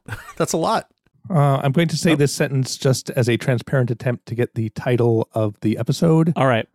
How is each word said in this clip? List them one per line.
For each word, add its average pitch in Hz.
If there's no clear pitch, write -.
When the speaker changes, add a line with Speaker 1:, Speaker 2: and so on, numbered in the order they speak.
Speaker 1:
<laughs> -
That's -
a 180
lot. 185
Speaker 2:
Uh, 143
I'm 139
going 170
to 160
say 165
Speaker 3:
Oh. -
Speaker 2:
this 143
sentence 135
just -
as 120
a 117
transparent 127
attempt 120
to -
get 120
the 110
title 117
of 107
the 107
episode. 160
Speaker 3:
All 135
right. 113